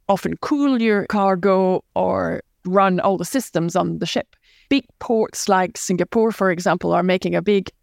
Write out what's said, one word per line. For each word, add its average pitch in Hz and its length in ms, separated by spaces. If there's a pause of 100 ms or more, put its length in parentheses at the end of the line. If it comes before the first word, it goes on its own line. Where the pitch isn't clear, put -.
often 175 300
cool 277 440
your 208 240
cargo 190 800 (100)
or 185 480 (220)
run 185 340
all 196 180
the 175 80
systems 170 520
on 170 220
the 170 80
ship. - 280 (340)
Big 277 160 (140)
ports - 500
like 185 300
Singapore, 208 540
for 190 180
example, 175 420
are 175 120
making 180 320
a 170 60
big, 196 280 (120)